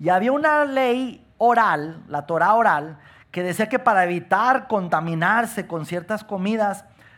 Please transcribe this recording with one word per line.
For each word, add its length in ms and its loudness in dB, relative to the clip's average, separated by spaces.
Y 80 -4
había 240 4
una 320 2
ley 580 -2
oral, 720 2
la 180 -8
Torá 280 2
oral, 440 2
que 120 -6
decía 260 -2
que 100 -2
para 260 2
evitar 640 0
contaminarse 1000 -2
con 200 -8
ciertas 380 -8
comidas, 600 -4